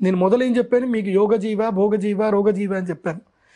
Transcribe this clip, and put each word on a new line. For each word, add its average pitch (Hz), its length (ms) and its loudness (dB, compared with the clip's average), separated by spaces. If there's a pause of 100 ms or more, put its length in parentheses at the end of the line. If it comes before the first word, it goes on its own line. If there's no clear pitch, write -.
నేను 185 160 2
మొదలేం 240 400 2
చెప్పాను? 247 300 0
మీకు 220 220 -2
యోగ 208 260 2
జీవ, 214 340 -2
భోగ 202 260 0
జీవ, 208 340 -2
రోగ 202 200 2
జీవ 196 260 -2
అని 185 100 -4
చెప్పాను. 170 360 -6 (340)